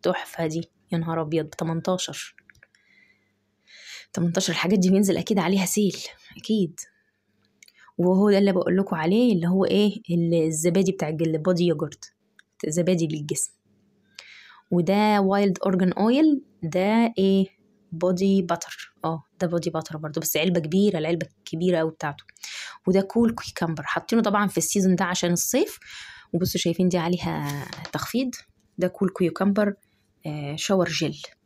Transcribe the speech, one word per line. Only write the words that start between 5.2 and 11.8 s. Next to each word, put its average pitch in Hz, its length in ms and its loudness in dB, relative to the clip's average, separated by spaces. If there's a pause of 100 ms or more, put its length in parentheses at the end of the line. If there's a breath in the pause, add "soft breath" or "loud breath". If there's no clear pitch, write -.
عليها 185 280 2
سيل، 202 300 0 (400 loud breath)
أكيد. 202 440 -2 (1200 soft breath)
وهو 190 320 4
ده 196 80 6
اللي 196 140 4
بقول 180 240 0
لكم 196 200 0
عليه، 208 360 2
اللي 170 140 0
هو 185 180 2
إيه، 202 460 2
ال-، 170 360 2
الزبادي 170 460 2
بتاع 185 160 -4
الجل-، 160 300 -2
بودي 175 260 2
يوجورت، 156 480 -4 (540)